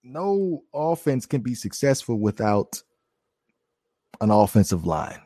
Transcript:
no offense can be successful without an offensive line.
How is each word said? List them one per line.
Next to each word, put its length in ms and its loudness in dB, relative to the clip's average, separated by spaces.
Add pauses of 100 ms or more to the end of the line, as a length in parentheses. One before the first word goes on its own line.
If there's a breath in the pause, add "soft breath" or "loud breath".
no 600 -2 (100)
offense 540 -2
can 140 -2
be 120 -6
successful 680 -2
without 600 0 (1400)
an 100 2
offensive 540 4
line. 400 -4